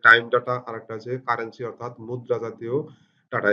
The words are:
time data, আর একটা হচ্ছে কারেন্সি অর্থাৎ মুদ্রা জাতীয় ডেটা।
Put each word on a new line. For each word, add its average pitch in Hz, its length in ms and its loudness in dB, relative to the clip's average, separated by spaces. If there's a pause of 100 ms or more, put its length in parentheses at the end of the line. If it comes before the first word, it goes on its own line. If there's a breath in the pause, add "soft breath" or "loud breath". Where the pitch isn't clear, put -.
time 117 260 8
data, 123 220 0 (100)
আর 117 120 -10
একটা 110 180 -12
হচ্ছে 117 180 -10 (140)
কারেন্সি 113 380 -4
অর্থাৎ 117 280 -10 (140)
মুদ্রা 120 320 -4
জাতীয় 113 380 -6 (560 loud breath)
ডেটা। 104 200 2